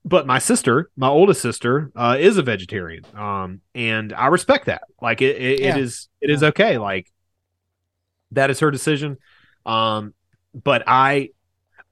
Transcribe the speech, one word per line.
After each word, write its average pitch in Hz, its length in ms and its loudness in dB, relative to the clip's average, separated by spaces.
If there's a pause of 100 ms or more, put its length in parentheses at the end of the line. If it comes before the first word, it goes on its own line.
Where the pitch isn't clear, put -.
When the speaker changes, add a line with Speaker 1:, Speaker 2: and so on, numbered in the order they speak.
Speaker 1:
but 156 220 2
my 127 120 2
sister, 156 580 2
my 131 120 0
oldest 165 340 4
sister, 127 540 -2
uh, 120 220 0
is 196 200 4
a 156 40 4
vegetarian, 92 640 -8 (120)
um, 98 440 -8 (140)
and 110 380 -4
I 123 160 -2
respect - 380 0
that. - 160 -4 (180)
Like, 117 220 -2
it, 135 140 2
it, 131 240 -2
Speaker 2:
Yeah. 135 160 0
Speaker 1:
it 139 60 -2
is, - 260 -10 (120)
it 143 100 0
is 147 120 0
Speaker 2:
Yeah. 151 60 6
Speaker 1:
okay. 190 300 2
Like, 98 320 -6 (1200)
that 139 180 2
is 131 100 -4
her 156 100 2
decision. 143 460 -4 (500)
Um, 110 460 -2 (420)
but 127 320 0
I, 135 440 2 (600)